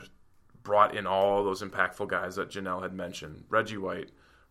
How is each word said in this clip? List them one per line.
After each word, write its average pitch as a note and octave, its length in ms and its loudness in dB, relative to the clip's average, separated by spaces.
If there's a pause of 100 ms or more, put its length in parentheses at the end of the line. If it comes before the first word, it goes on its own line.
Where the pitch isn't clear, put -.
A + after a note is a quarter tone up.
(640)
brought G#2 340 6
in G2+ 100 -4
all G2+ 380 4
those G2 180 0
impactful G2 460 -2
guys F#2 280 -2
that F#2+ 140 -4
Janelle F#2+ 320 -6
had F#2 120 -6
mentioned. F2 540 -10
Reggie A2 280 0
White, F#2 340 -6 (400)